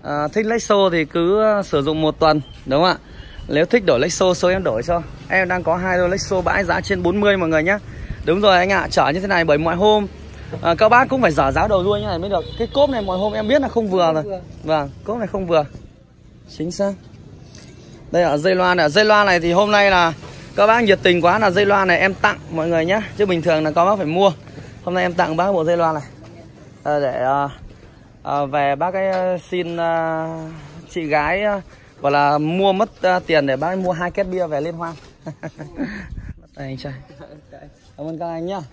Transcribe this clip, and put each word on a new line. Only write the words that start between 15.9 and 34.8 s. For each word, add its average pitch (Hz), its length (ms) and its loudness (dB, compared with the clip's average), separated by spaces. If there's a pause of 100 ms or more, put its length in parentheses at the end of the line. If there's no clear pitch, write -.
Chính 170 140 -6
xác. 196 220 -4 (1160)
Đây 175 120 2
ạ, 147 140 2
dây 185 180 2
loa 180 200 2
này. 156 140 2
Dây 208 160 4
loa 208 180 6
này 185 160 4
thì 170 120 0
hôm 208 200 4
nay 202 200 4
là 170 220 4 (420)
các 202 120 4
bác 233 160 4
nhiệt 196 200 4
tình 175 180 4
quá 180 180 2
là 208 120 2
dây 202 140 2
loa 196 200 2
này 175 140 2
em 190 140 2
tặng 208 260 0 (120)
mọi 160 160 -2
người 165 180 0
nhé. 202 160 0 (160)
Chứ 208 80 2
bình 175 160 0
thường 156 220 2
là 156 80 0
các 170 140 4
bác 208 100 4
phải 190 100 -4
mua. 175 260 2 (520)
Hôm 180 100 -6
nay 180 100 0
em 180 100 -2
tặng 170 240 0
bác 185 140 0
bộ 165 140 0
dây 170 120 2
loa 165 160 0
này. 143 100 -6 (800)
Ờ, 147 160 -2
để, 131 240 -2
ờ, 139 260 0 (720)
ờ, 143 220 -2
về 143 300 0
bác 175 180 -4
ấy, 190 160 -2
ờ, 185 280 -2 (120)
xin, 170 280 -4
ờ, 165 500 -2 (640)
chị 170 160 -8
gái, 151 380 0
ờ, 202 180 -2 (400)
gọi 143 100 0
là 143 260 4
mua 185 360 2
mất, 190 160 0 (120)
ờ, 185 180 2
tiền 156 260 0
để 131 120 0
bác 156 100 -4
ấy 185 80 -2
mua 185 160 -2
hai 170 200 -4
két 196 160 -2
bia 180 200 -4
về 147 140 -4
liên 165 120 -6
hoan. 165 200 -10 (320)